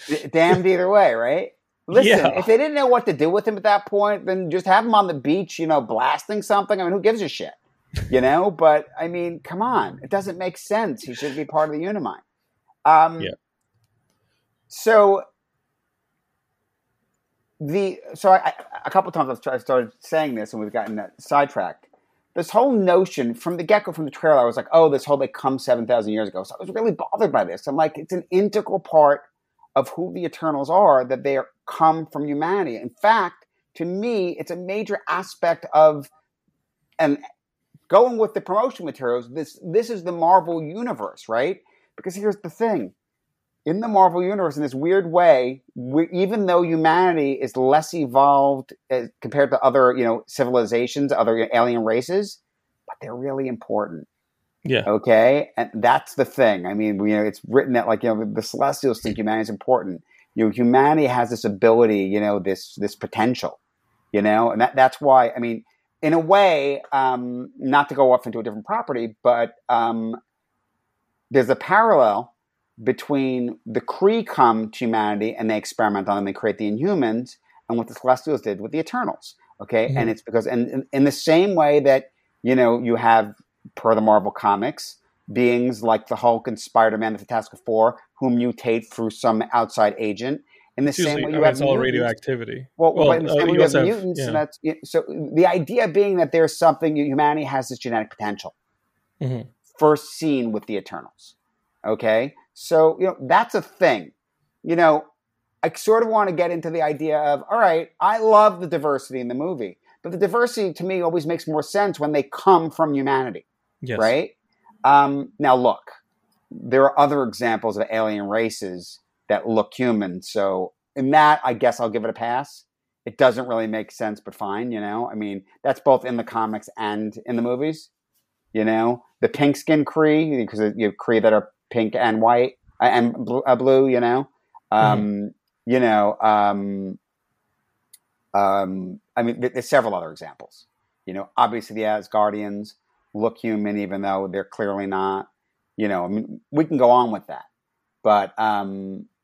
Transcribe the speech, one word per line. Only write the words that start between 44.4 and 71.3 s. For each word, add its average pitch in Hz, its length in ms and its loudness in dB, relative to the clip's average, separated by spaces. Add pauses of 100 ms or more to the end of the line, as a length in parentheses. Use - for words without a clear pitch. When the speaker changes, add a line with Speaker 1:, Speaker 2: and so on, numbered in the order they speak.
Speaker 1:
in 151 60 -4
this 131 120 -6
weird 170 360 0
way, 135 520 4 (120)
we, 131 380 -2
even 196 340 -2
though 175 160 2
humanity 160 680 0
is 127 240 -6
less 139 380 0
evolved 139 800 2 (160)
as 123 180 -4 (140)
compared 139 280 0
to 131 100 0
other, 127 360 4
you 123 80 0
know, 113 240 0
civilizations, 123 840 0
other 113 400 0
alien 120 300 2
races, 143 560 -2 (480)
but - 140 -18
they're 117 160 -14
really 135 320 -6
important. 104 580 -6 (580)
Speaker 2:
Yeah. 120 220 0
Speaker 1:
Okay. 117 720 4
And 117 180 -2
that's 120 400 0
the 135 120 0
thing. 101 400 0
I 98 80 -6
mean, 104 240 -2
we, 104 140 0
you 107 40 2
know, 107 80 2
it's 104 240 -6
written 131 240 2
that, 113 140 0
like, 110 160 0
you 117 80 0
know, 110 140 -2
the, 107 100 -8
the 110 80 -4
Celestials 139 580 -2
think 104 180 -6
humanity 110 240 -2
is 107 80 -8
important. 95 520 -2 (320)
You 110 120 0
know, 104 40 2
humanity 131 560 2
has 120 240 -2
this 117 140 -6
ability, 110 600 4
you 101 160 -2
know, 104 180 0
this, 92 380 -6
this 98 180 -6
potential, - 640 -4 (520)
you 104 80 2
know, 107 300 2
and 107 100 -2
that, 123 160 0
that's 131 240 4
why, 131 300 6
I 127 80 -10
mean, 117 260 -6 (380)
in 156 100 0
a 165 60 2
way, 160 640 2 (100)
um, 127 640 -2
not 143 320 2
to 139 40 -10
go 131 180 4
off 123 140 2
into 113 140 -8
a - 20 -6
different 107 240 -10
property, 127 560 -6
but, 117 320 2 (160)
um, 113 460 -2 (1120)